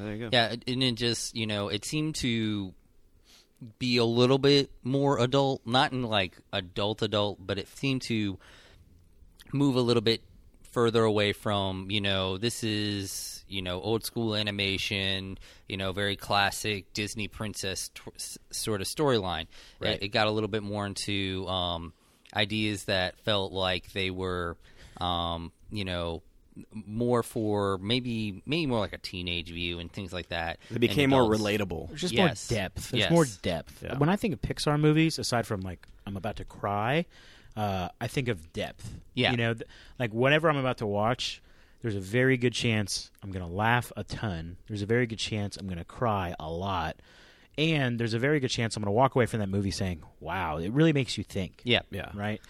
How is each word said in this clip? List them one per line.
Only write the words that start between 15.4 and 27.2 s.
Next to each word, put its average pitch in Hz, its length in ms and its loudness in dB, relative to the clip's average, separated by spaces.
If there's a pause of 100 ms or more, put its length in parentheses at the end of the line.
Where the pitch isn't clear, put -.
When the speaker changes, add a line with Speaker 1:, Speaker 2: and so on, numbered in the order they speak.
Speaker 2:
you 98 80 -6
know, 95 160 -2
very 101 240 0
classic 101 760 0
Disney 104 360 -4
princess 98 680 -6
t-, - 80 -16 (140)
s-, - 220 -12 (120)
sort 104 300 -2
of 95 80 -2
storyline. 92 580 0 (320)
Speaker 3:
Right. 104 160 0
Speaker 2:
It, - 100 -4
it 101 40 -4
got 107 180 4
a 107 60 4
little 107 160 0
bit 104 160 -2
more 104 200 -2
into, 98 640 -2
um, 87 440 -2 (420)
ideas 107 500 0
that 92 360 0
felt 98 320 -2
like 92 400 -2
they 95 180 0
were, 90 460 -4 (440)
um, 85 520 -2 (180)
you 104 140 -6
know, 85 380 -4 (340)
m-, 98 80 -16 (240)
more 120 340 0